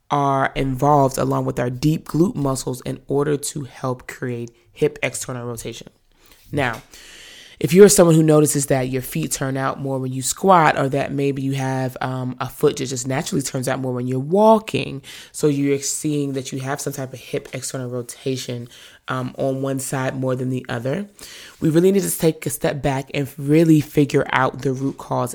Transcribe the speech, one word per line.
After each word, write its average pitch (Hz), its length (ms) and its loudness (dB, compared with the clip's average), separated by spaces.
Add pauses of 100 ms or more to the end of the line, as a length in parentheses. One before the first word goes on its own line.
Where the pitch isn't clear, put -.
(100)
are 139 460 2
involved 139 600 2
along 135 280 0
with 131 160 -4
our 123 100 -2
deep 151 380 0
glute 165 260 2
muscles 135 460 -4
in 131 260 -8
order 143 300 0
to 143 280 -8
help 127 440 -8
create 120 420 -8 (220)
hip 147 300 0
external 127 440 -6
rotation. 117 440 -10 (600)
Now, 127 320 -2 (760)
if 151 140 0
you're 196 140 12
someone 170 260 8
who 160 80 8
notices 151 440 4
that 131 220 0
your 131 140 -4
feet 156 300 -6
turn 135 240 -4
out 135 240 -4
more 135 180 -4
when 131 140 -4
you 131 100 -6
squat, 170 560 4
or 139 120 2
that 139 200 -2
maybe 139 320 0
you 135 120 -2
have, 131 460 -2
um, 131 380 -4
a 123 100 -6
foot - 280 -2
that 135 100 -6
just 123 220 -6
naturally 143 340 -2
turns 131 240 -6
out 131 140 -4
more 131 120 -4
when 123 140 -4
you're 131 140 -2
walking, 175 800 2 (300)
so - 160 0
you're 139 320 0
seeing 143 540 -4
that 131 180 -8
you 135 80 -6
have 135 200 -6
some 143 120 -6
type 131 200 -10
of 127 60 -16
hip - 340 -8
external 127 380 -8
rotation, 123 760 -8 (400)
um, 127 280 -6
on 135 240 -2
one 135 200 -4
side 131 340 -4
more 131 220 -2
than 127 140 -4
the 127 180 -4
other, 131 400 -4 (520)
we - 80 2
really 170 220 4
need 196 140 2
to 170 140 -4
take 160 280 0
a 147 40 -4
step 151 300 -4
back 139 320 -2
and 139 240 -4
really 156 440 6
figure 139 500 2
out 127 320 2
the 135 100 0
root 135 240 -4
cause 127 380 -4